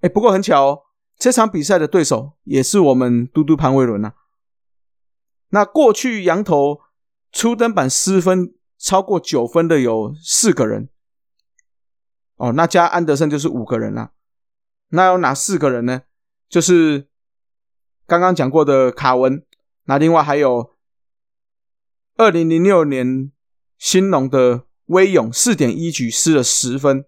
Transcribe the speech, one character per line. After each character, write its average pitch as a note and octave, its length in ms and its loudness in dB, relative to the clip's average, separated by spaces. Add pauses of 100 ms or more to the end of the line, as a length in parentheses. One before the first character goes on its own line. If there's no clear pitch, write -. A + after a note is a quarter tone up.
诶， F3 80 0
不 G#3 120 -2
过 A3+ 100 4
很 G3 120 0
巧 D3 200 2
哦， C#3 160 -2 (380)
这 B3 140 2
场 A3 180 2
比 F3 140 -6
赛 F3+ 160 2
的 D#3 80 -2
对 E3+ 160 2
手 C3+ 300 -4 (100)
也 C3+ 180 -2
是 G3+ 180 0
我 C#3+ 140 4
们 B2 320 0
嘟 D#3 180 -2
嘟 D3+ 140 0
潘 C3+ 180 0
威 C3+ 80 2
伦 G#2+ 220 -4
啊。 G#2 80 -14 (1400)
那 G3+ 160 2
过 B3+ 260 2
去 G#3+ 320 -4
洋 F3 200 0
投 D3 380 0 (500)
初 A#3 240 -2
登 A3+ 180 -2
板 C#3 160 0
失 F#3 320 0
分 F#3 320 -2 (240)
超 G3 240 -2
过 F#3+ 180 -2
九 A#2+ 280 -4
分 E3 200 0
的 D#3+ 120 2
有 A2+ 340 -2 (100)
四 - 300 0
个 A#2+ 140 -2
人。 A2 220 -8 (1500)
哦， A#2+ 160 -6
那 D#3+ 160 0
加 E3+ 180 2
安 F3 180 -2
德 D3+ 120 0
森 D3+ 120 0
就 D3 120 -4
是 D3+ 100 -4
五 A#2 160 -8
个 A2+ 140 -4
人 A2 120 -8
啦。 A2+ 200 -12 (760)
那 F3+ 180 2
有 F#3 100 2
哪 D3 160 -2
四 F3+ 240 -4
个 C#3+ 140 0
人 A#2+ 160 -4
呢？ B2+ 160 -6 (440)
就 F3 140 0
是 D#3+ 460 2 (1000)
刚 E3+ 140 2
刚 F#3 120 2
讲 C3+ 160 -2
过 D3+ 140 2
的 C3+ 280 2
卡 C3 240 0
文， C3 280 0 (400)
那 C#3 140 -2
另 D#3+ 140 2
外 D#3+ 120 2
还 C#3+ 140 -2
有 B2 380 -2 (1400)
二 A3+ 140 4
零 E3 200 0
零 E3 140 2
六 F#3 220 4
年 C3 460 -4 (460)
兴 F#3+ 320 0
农 C3+ 200 0
的 B2 340 0 (220)
威 F#3+ 260 2
勇， A#2+ 200 0
四 A3+ 240 0
点 C3+ 220 -2
一 E3 140 -6
局 B2+ 180 -6
失 D#3+ 240 0
了 C#3 80 2
十 B2+ 380 -4
分。 C#3 280 0